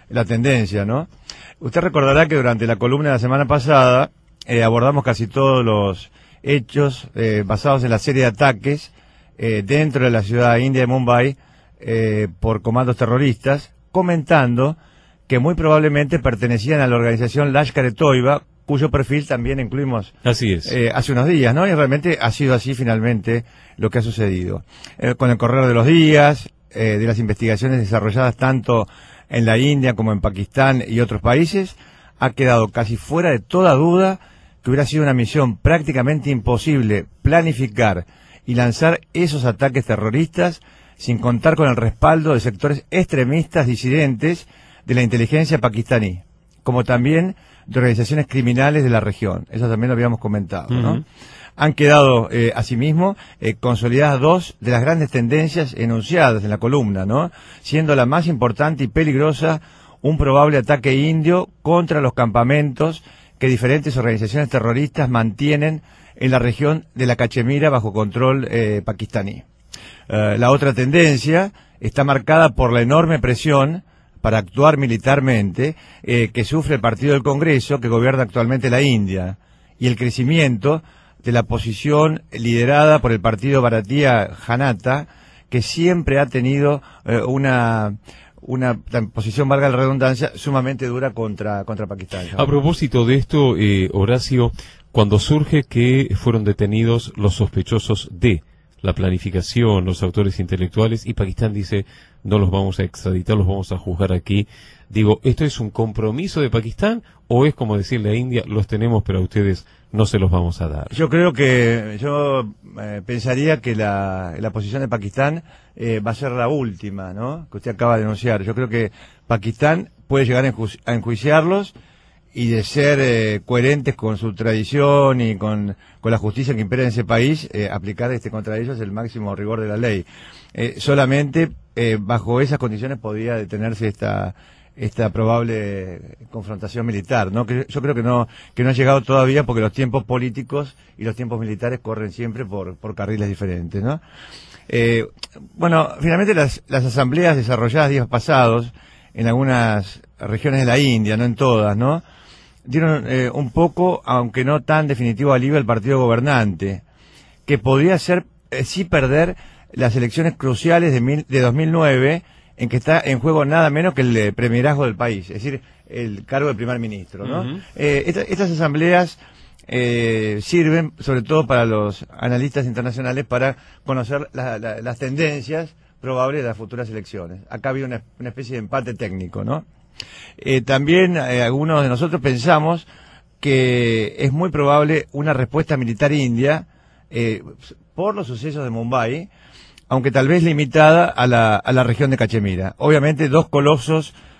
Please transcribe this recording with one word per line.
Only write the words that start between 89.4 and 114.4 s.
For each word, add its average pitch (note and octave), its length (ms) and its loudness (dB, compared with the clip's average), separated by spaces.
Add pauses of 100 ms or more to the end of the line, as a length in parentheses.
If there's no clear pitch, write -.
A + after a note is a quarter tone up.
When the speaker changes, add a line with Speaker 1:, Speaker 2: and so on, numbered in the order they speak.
Speaker 1:
valga C#3 200 2
la B2 80 0
redundancia, C3 580 0
sumamente C3 500 -4
dura B2 280 -4
contra, G#2 500 -6
contra G#2 240 -8
Pakistán. F#2+ 400 -12 (100)
Speaker 2:
A C#3 80 2
propósito C#3+ 640 2
de B2+ 80 4
esto, C3+ 420 2
eh, G2 340 2
Horacio, A#2+ 600 0 (400)
cuando G#2 260 4
surge D3+ 460 2
que B2+ 520 0
fueron A2+ 280 0
detenidos A2 720 0
los G2+ 180 0
sospechosos G#2 800 -2
de F2 320 0 (400)
la F#2+ 100 -2
planificación, F#2 920 0
los F#2 160 -4
autores F#2+ 380 -2
intelectuales, F#2+ 680 -2
y G#2 80 -6
Pakistán G#2 400 -2
dice, G2+ 320 -4 (380)
"No G#2 160 2
los F#2+ 100 2
vamos G2 300 -2
a F#2+ 40 0
extraditar, F#2 540 -2
los G2 80 2
vamos F#2+ 260 -4
a F#2 60 -6
juzgar F2+ 340 -4
aquí". G2 360 -2 (420)
Digo, G#2+ 320 2
¿esto C3 240 0
es C#3 140 -4
un A2 100 -6
compromiso A2+ 720 -4
de C3 80 0
Pakistán A#2 540 -2 (240)
o B2 180 4
es D3+ 80 2
como G#2+ 240 -2
decirle G#2 320 -2
a G#2+ 60 2
India, A#2+ 320 -2
"Los G#2+ 180 -2
tenemos, A2 380 0
pero F#2+ 160 -2
a - 20 0
ustedes G2 460 -2 (240)
no A2 160 2
se A2 100 -2
los F#2 140 2
vamos F2 300 0
a E2 60 -4
dar"? D2 280 -8
Speaker 1:
Yo D#3 140 0
creo E3+ 220 4
que, A#2 720 0
yo, C#3 500 -2 (300)
eh, G#2 240 -10
pensaría B2+ 560 -2
que A#2 140 -4
la, G2 640 -4
la G#2+ 100 -4